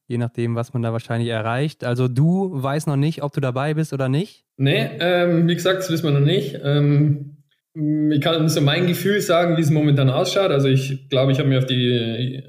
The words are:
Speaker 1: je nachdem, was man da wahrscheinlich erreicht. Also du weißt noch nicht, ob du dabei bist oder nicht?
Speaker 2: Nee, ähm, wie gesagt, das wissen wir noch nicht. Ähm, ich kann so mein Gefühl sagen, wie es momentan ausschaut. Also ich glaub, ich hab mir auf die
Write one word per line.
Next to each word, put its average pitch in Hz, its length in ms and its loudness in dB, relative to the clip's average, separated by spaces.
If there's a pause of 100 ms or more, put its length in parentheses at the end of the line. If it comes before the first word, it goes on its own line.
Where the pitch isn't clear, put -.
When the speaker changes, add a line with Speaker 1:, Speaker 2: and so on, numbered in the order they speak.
Speaker 1:
je 120 120 -6
nachdem, 117 360 -4
was 117 180 -6
man 120 100 -2
da 113 100 -2
wahrscheinlich 117 380 -4
erreicht. 117 540 -4
Also 123 240 0
du 170 460 0
weißt 139 320 -4
noch 147 100 0
nicht, 147 260 0
ob 147 120 -4
du 151 60 -4
dabei 135 340 -2
bist 156 180 -4
oder 135 160 -2
nicht? 151 360 -4 (120)
Speaker 2:
Nee, 135 320 0 (120)
ähm, 175 480 2
wie 175 60 2
gesagt, 185 260 0
das - 100 -4
wissen 165 140 -2
wir 143 140 2
noch 139 80 4
nicht. 165 380 0
Ähm, 143 720 2 (720)
ich 151 100 2
kann 160 280 2
so 156 120 0
mein 151 260 2
Gefühl 190 340 0
sagen, 170 360 2
wie 165 60 2
es 151 80 2
momentan 147 380 4
ausschaut. 185 440 0
Also 139 160 2
ich 135 400 -2
glaub, 135 220 0
ich 131 100 0
hab 135 60 0
mir 135 120 2
auf 127 80 -2
die 123 840 -2